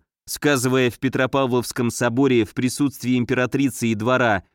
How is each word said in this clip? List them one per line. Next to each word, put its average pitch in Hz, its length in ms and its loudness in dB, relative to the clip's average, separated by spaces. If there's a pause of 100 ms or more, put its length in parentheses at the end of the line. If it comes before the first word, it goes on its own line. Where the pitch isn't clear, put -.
(260)
сказывая 131 640 0
в - 100 -8
Петропавловском 127 920 -2
соборе 120 540 2
в - 80 -20
присутствии 127 640 -2
императрицы 127 720 0
и 113 60 2
двора 113 480 2 (120)